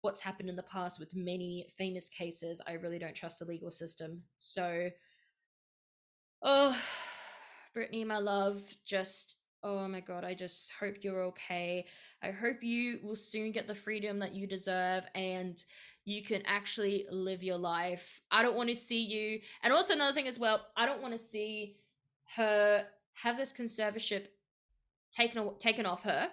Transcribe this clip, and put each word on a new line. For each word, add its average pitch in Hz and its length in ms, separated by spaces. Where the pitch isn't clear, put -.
what's 196 140
happened 190 280
in 180 60
the 175 80
past 180 380
with 175 160
many 180 500
famous 185 320
cases, 170 580
I 170 80
really 170 240
don't 160 180
trust - 240
the 170 40
legal 170 260
system. 165 520
So, 175 520
oh, 277 380
<sighs> - 500
Britney, 226 300
my 214 120
love, 202 440
just, - 500
oh 196 260
my 190 120
God, 180 240
I 185 100
just 180 440
hope 202 240
you're 185 220
okay. 175 640
I 185 80
hope 233 320
you 233 400
will 214 140
soon 220 340
get 220 160
the 208 80
freedom 208 460
that 185 120
you 196 140
deserve 185 560
and 185 480
you 208 180
can 202 240
actually 202 640
live 185 320
your 180 160
life. 175 640
I 220 120
don't 240 120
wanna 240 220
see 233 260
you. 214 380
And 240 80
also 381 200
another 285 220
thing 269 140
as 240 100
well, 220 260
I 233 100
don't 262 160
wanna 233 160
see 214 580
her 208 500
have 240 220
this 269 160
conservatorship 214 720
taken 233 300
aw-, - 180
taken 226 260
off 180 200
her. 185 280